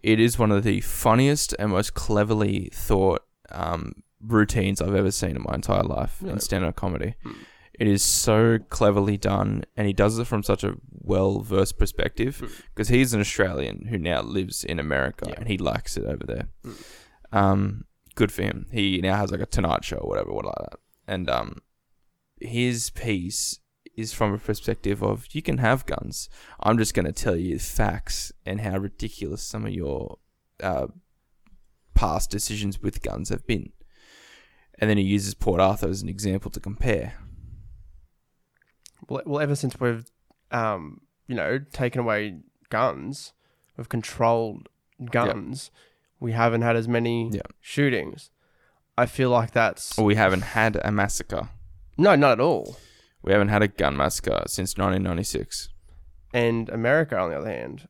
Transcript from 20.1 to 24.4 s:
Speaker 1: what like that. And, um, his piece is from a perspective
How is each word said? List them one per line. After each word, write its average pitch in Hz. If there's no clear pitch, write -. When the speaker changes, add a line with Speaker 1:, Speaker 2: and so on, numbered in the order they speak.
Speaker 1:
what 50
like 50
that. -
And, 92
um, 60
his 117
piece 98
is 110
from 104
a 104
perspective 101